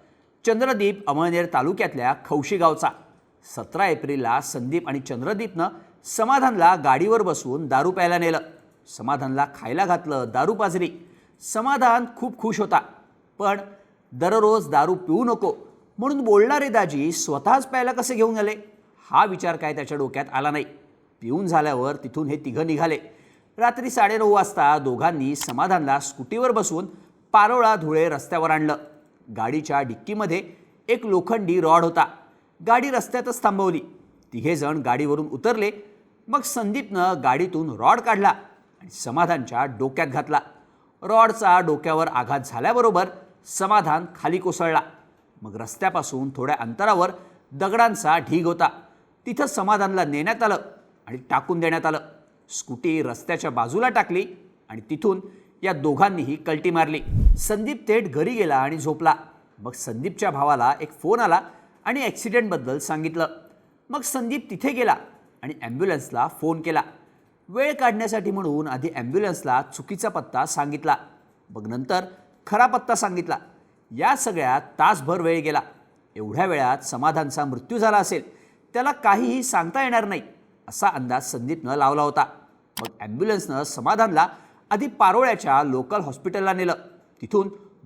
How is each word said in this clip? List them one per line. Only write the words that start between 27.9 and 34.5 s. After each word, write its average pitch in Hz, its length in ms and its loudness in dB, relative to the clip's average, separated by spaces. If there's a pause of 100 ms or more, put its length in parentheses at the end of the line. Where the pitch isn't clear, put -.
रस्त्यावर 160 400 -2
आणलं. 151 280 2 (600)
गाडीच्या 139 440 -2
डिक्कीमध्ये 180 640 -4 (460)
एक 247 160 0
लोखंडी 185 560 0
रॉड 165 220 6
होता. 170 220 2 (600)
गाडी 247 220 4
रस्त्यातच 247 540 -4
थांबवली. 196 360 2 (540)
तिघे 123 220 -2